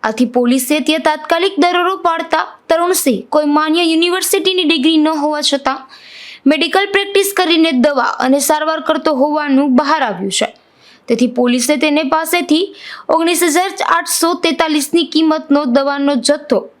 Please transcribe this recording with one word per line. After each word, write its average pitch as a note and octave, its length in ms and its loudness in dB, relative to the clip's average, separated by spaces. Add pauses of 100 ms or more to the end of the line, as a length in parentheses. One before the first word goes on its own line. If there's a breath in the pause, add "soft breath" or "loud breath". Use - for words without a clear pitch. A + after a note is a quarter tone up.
આથી A3 340 0
પોલીસે B3+ 440 0
ત્યાં D4+ 280 -2
તાત્કાલિક E4 560 -2
દરોડો F4+ 400 0
પાડતા E4 400 -2 (240)
તરુણસિંહ E4 560 0 (120)
કોઈ D4+ 200 2
માન્ય D#4 360 2
યુનિવર્સિટીની F4+ 760 0
ડિગ્રી D#4+ 320 2
ન D4+ 80 2 (160)
હોવા D4+ 240 -2
છતાં C#4 320 -2 (720 loud breath)
મેડિકલ F4+ 420 0
પ્રેક્ટિસ G4+ 460 0
કરીને E4 320 2 (160)
દવા C4 240 0 (160)
અને C4+ 100 4 (120)
સારવાર D#4 280 0 (120)
કરતો D#4 320 0
હોવાનું D4 580 2
બહાર D4+ 300 0
આવ્યું F#3+ 300 -6
છે. - 120 -4 (560 soft breath)
તેથી A#3+ 260 2
પોલીસે B3 480 0
તેને D4+ 200 2 (100)
પાસેથી D#4+ 500 0 (520 loud breath)
ઓગણીસ E4 280 2 (140)
હજાર F#4 120 0 (280)
આઠસો E4+ 340 -2 (140)
તેતાલીસની D#4+ 680 0
કિંમતનો D#4 480 2 (140)
દવાનો C#4 400 0 (140)
જથ્થો D4 300 0 (220)